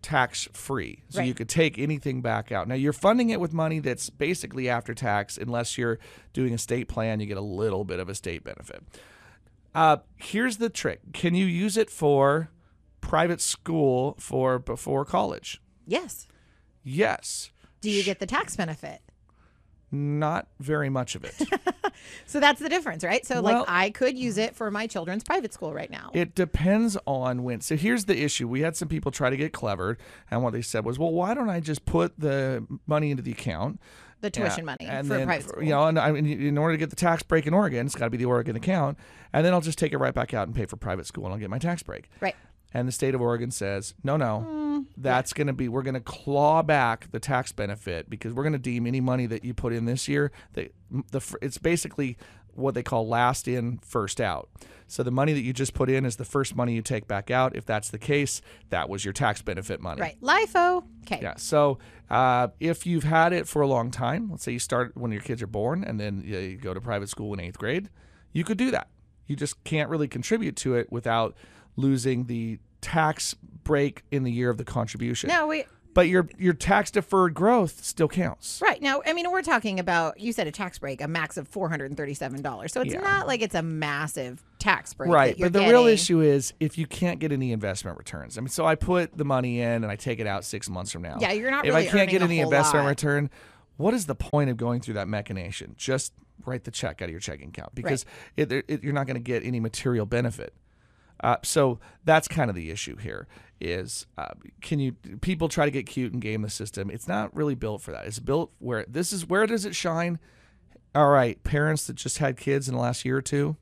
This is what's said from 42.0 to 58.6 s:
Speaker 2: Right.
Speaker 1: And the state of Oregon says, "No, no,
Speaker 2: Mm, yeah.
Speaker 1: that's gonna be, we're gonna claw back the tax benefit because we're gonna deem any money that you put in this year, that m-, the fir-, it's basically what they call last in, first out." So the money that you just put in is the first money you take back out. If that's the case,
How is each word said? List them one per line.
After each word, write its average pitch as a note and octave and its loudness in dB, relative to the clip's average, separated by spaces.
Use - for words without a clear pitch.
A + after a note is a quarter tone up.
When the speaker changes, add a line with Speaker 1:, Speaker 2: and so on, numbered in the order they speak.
Speaker 2:
Right. F#3+ -2
Speaker 1:
And B2 -2
the B2 -4
state C3 0
of B2 0
Oregon A#2+ 0
says, G2 -6
"No, C#3 0
no, A2+ 0
Speaker 2:
Mm, D4 -4
yeah. - -20
Speaker 1:
that's B2+ 0
gonna C#3 -2
be, B2+ -4
we're B2 -4
gonna C3 -4
claw D3 2
back C3+ 2
the A#2+ -6
tax B2+ -2
benefit G2 -6
because A2 -8
we're B2+ -2
gonna D3+ 0
deem A#2+ -2
any B2+ 0
money B2+ 2
that A2+ -6
you B2 -6
put A#2 -2
in A#2 -2
this B2 -2
year, C#3+ 0
that - -8
m-, C3+ -4
the C3+ -2
fir-, - -10
it's C3 -6
basically D3 -2
what C3 -2
they A#2+ -2
call A2+ 0
last A#2+ 2
in, A#2+ -2
first - -4
out." F2 -2
So - -6
the B2 0
money C#3 2
that C#3+ 0
you B2 -2
just B2+ -2
put C3 2
in C3+ 2
is A#2+ -4
the B2 -10
first - -2
money A#2+ 0
you A2 -2
take A2 -4
back G2+ -4
out. B2+ 2
If G#2+ -8
that's G#2+ -2
the G#2+ -10
case, C#3+ 0